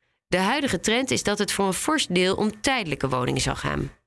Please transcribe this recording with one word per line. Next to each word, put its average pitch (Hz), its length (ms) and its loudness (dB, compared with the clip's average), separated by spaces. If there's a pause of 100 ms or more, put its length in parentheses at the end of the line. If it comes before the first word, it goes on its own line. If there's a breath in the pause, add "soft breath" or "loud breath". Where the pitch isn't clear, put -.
(280)
De 175 100 0
huidige 220 420 0
trend 240 320 0
is - 120 0
dat 208 140 0
het 202 140 -2
voor 196 140 0
een 190 80 0
fors 302 340 0
deel 185 280 2
om 214 260 -2
tijdelijke 185 480 0
woningen 131 320 0
zal 131 140 0
gaan. 143 360 -4 (160)